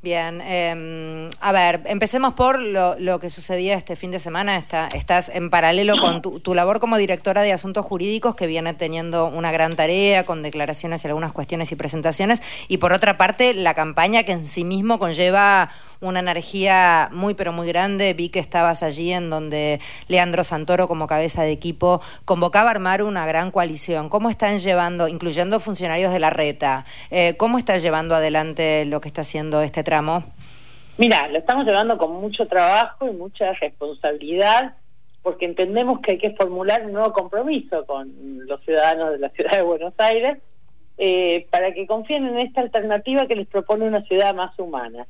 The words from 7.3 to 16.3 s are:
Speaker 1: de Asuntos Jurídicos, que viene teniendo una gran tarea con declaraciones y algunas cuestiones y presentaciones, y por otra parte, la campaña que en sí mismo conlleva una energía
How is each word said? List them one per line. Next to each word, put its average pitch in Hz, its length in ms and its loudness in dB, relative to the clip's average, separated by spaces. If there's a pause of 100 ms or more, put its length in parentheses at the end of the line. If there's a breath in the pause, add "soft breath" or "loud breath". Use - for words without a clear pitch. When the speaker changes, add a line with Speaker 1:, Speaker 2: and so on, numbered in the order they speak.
Speaker 1:
de 208 100 4
Asuntos 190 320 -4
Jurídicos, 208 480 -2
que 185 140 -4
viene 165 260 -2
teniendo 165 540 -2
una 165 240 -2
gran 160 240 2
tarea 185 480 4
con 165 180 -4
declaraciones 151 600 -6
y 156 40 -6
algunas 151 260 -4
cuestiones 165 380 -6
y 165 40 -6
presentaciones, 160 680 -2 (260 loud breath)
y 190 100 -2
por 180 160 4
otra 190 240 4
parte, 226 360 4
la 180 220 2
campaña 170 480 2
que 220 80 -2
en 165 160 -4
sí 170 160 -4
mismo 196 340 0
conlleva 185 720 4 (300 loud breath)
una 185 200 -4
energía 180 920 4